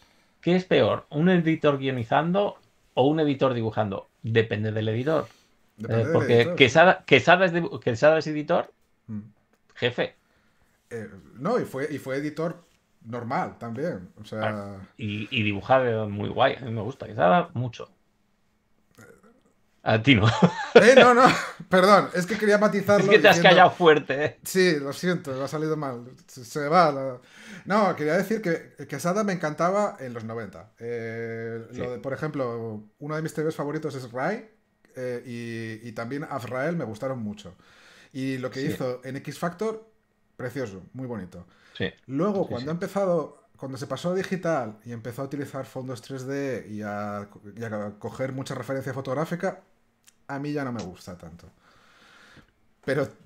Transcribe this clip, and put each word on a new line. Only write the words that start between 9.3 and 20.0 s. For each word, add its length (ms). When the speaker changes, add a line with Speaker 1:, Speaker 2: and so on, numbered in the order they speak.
Speaker 1:
jefe. 400
Speaker 2:
Eh, 180
no, 260
y 40
fue, 280
y 60
fue 180
editor 480
normal 520
también. 500
O 60
sea 180
Speaker 1:
Ah, 540
y, 340
y 120
dibuja 360
de, 280
muy 240
guay. 260
A 80
mí 60
me 100
gusta 260
Quesada 460
mucho. 380
A 200